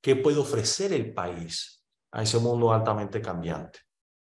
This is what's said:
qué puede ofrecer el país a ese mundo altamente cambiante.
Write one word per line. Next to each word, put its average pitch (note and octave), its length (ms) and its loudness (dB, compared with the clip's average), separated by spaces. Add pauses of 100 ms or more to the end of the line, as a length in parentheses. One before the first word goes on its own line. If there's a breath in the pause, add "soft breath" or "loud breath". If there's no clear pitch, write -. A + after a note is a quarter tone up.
qué C3+ 140 4
puede D3 220 2
ofrecer C#3+ 540 0
el A#2+ 220 -2
país E2+ 720 -8 (260)
a A2+ 120 -4
ese A#2 160 2
mundo A#2 340 4
altamente G#2+ 480 0
cambiante. E2+ 580 -8 (420)